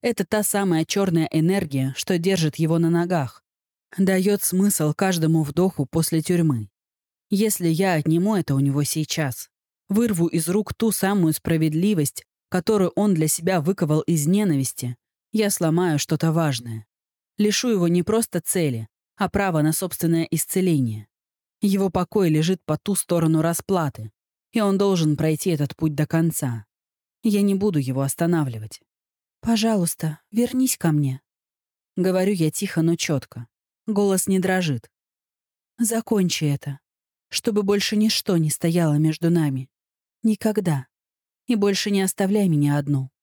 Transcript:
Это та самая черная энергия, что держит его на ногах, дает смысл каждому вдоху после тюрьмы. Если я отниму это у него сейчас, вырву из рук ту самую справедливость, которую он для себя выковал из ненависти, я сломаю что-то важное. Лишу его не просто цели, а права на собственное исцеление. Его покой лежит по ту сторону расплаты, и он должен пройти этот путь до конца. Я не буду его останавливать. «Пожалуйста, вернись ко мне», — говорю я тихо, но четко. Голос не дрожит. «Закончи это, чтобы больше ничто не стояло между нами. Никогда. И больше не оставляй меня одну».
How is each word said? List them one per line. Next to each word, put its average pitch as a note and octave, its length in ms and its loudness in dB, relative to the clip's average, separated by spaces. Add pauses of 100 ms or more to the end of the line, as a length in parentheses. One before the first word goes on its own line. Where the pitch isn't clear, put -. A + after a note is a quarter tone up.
Это A#3 220 -2
та G#3+ 200 0
самая F#3 420 2
черная E3+ 460 0
энергия, D#3 640 0
что - 220 -2
держит E3+ 380 0
его E3 200 2
на E3 120 2
ногах, E3+ 540 -2 (540)
дает F#3+ 460 2
смысл F#3 500 0
каждому D#3+ 500 2
вдоху D3+ 420 -2
после D#3+ 360 -2
тюрьмы. D#3 480 0 (600)
Если G3+ 380 0
я F3 260 2
отниму E3+ 420 0
это D#3 200 -2
у C3+ 40 0
него C#3 240 0
сейчас, D3 680 -4 (400)
вырву G3 380 0
из D#3+ 200 -2
рук G3+ 260 -2
ту A3+ 180 -2
самую F#3+ 420 0
справедливость, D#3+ 920 0 (260)
которую F#3 420 0
он G3+ 220 0
для D#3 140 0
себя E3+ 340 0
выковал D#3 400 0
из D3+ 260 0
ненависти, D3 680 0 (360)
я G#3+ 180 0
сломаю E3 500 0
что-то D#3+ 320 0
важное. A#2+ 540 -2 (520)
Лишу G#3 320 0
его F#3 180 2
не F3 160 2
просто A3 380 -2
цели, C3 460 -2 (300)
а F#3+ 120 -2
права F#3+ 320 2
на D#3 120 4
собственное E3 580 0
исцеление. C#3+ 760 0 (540)
Его G3 280 2
покой F3+ 400 0
лежит D#3+ 340 0
по D3+ 140 -2
ту - 180 -4
сторону D#3+ 460 2
расплаты, E3 680 -4 (400)
и A#3 100 0
он G3 160 2
должен F3 400 2
пройти D#3+ 340 0
этот D3 240 -2
путь D#3 180 -2
до D3 140 -2
конца. D3 580 -2 (560)
Я G#3 200 0
не G3+ 120 2
буду G3 260 0
его C3 220 -2
останавливать. C#3 800 -2 (600)
«Пожалуйста, G3+ 760 -2 (120)
вернись B3 460 0
ко E3+ 140 0
мне», — C#3 300 0 (760)
говорю F#3 380 0
я D#3+ 160 2
тихо, F3+ 320 -4
но E3 140 2
четко. C3 520 -6 (400)
Голос G3+ 400 0
не F#3+ 120 2
дрожит. F3 500 -2 (880)
«Закончи G#3+ 680 -2
это, C#3+ 340 -4 (500)
чтобы G#3 340 -2
больше G3+ 320 0
ничто G#3 420 2
не D#3 120 2
стояло E3 460 0
между D#3 340 2
нами. D3 400 0 (540)
Никогда. G3+ 640 0 (600)
И B3 80 0
больше G3+ 360 0
не G3 100 2
оставляй G3 480 0
меня D3 280 2
одну». C#3 340 -2 (120)